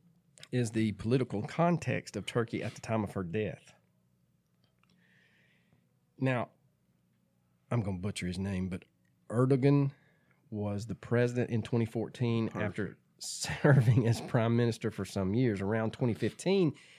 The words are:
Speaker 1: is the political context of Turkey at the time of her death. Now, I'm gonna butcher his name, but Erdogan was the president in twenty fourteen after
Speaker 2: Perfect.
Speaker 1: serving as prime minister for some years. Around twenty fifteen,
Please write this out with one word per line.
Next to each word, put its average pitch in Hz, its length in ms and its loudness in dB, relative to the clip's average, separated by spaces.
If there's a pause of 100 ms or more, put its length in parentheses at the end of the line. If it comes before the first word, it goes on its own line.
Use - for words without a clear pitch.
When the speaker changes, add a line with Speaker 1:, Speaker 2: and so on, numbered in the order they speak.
(520)
Speaker 1:
is 120 200 0
the 110 220 2
political 113 480 -2
context 160 760 0
of 98 100 -6
Turkey - 380 -2
at 113 120 -8
the - 60 -18
time 113 220 -2
of 95 100 -6
her 98 100 -4
death. 90 500 -6 (2500)
Now, 127 300 0 (1200)
I'm 117 100 0
gonna 95 160 -4
butcher 90 300 -6
his 90 120 -4
name, 92 300 -4
but 90 160 -8 (440)
Erdogan 139 600 4 (600)
was 104 340 -4
the 110 100 -8
president 120 540 0
in 113 140 0
twenty 117 220 0
fourteen 113 680 -2
after 104 320 -4
Speaker 2:
Perfect. - 140 -12 (200)
Speaker 1:
serving 131 880 4
as 117 140 2
prime 117 340 2
minister 117 360 0
for 101 140 -6
some 95 280 -2
years. 113 260 2
Around 110 340 -2
twenty 120 200 0
fifteen, 175 600 0 (260)